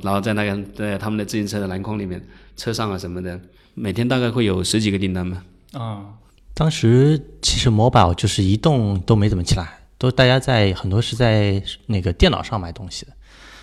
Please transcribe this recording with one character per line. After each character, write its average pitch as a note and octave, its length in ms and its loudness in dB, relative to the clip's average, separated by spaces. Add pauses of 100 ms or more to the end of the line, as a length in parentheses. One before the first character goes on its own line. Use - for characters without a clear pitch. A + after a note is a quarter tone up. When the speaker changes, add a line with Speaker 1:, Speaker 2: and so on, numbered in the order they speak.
Speaker 1:
然 G2 100 -2
后 G2 80 0
在 G#2 120 -2
那 G#2 120 -2
个， G2+ 180 -4 (120)
在 G#2 240 -6
他 A2 100 -8
们 G#2+ 80 -2
的 G#2+ 80 -4
自 G2+ 120 -8
行 G#2 100 -2
车 G#2 140 -6
的 G2 60 -4
篮 F#2 160 -6
筐 G#2 160 -6
里 G2+ 80 -6
面、 F2+ 140 -8 (360)
车 - 160 -6
上 G#2+ 180 -4
啊 F#2+ 60 -4
什 F2+ 140 -10
么 F2+ 120 -8
的， F2 160 -8 (360)
每 G#2 180 -4
天 A#2 160 -2
大 B2+ 100 0
概 B2 120 0
会 A#2 160 0
有 F#2 180 0
十 G#2+ 160 0
几 G#2+ 100 0
个 G2 80 0
订 F#2+ 140 -2
单 F2+ 160 -4
吧。 F2+ 160 -8 (280)
Speaker 2:
啊。 A2 340 -10 (480)
Speaker 3:
当 D#3 160 2
时 C3+ 480 4 (220)
其 - 180 0
实 B2 120 2
某 A2 180 4
宝 F#2 240 6
就 G2 160 0
是 G2+ 140 0
移 G2 160 2
动 G#2+ 420 2
都 A2+ 160 4
没 G2+ 100 4
怎 G#2 100 0
么 F2 60 -2
起 - 140 2
来， E2+ 240 -8 (160)
都 B2+ 140 0
大 C3 160 4
家 B2+ 120 4
在， A2+ 360 2
很 F#2 160 -6
多 G2 100 2
是 A#2 160 -4
在 G#2 460 2 (240)
那 G#2 140 -2
个 F#2 120 -2
电 F3+ 180 4
脑 F2+ 120 -2
上 G#2+ 180 -6
买 E2+ 100 -8
东 F2+ 200 -14
西 - 160 -14
的， - 60 -20 (500)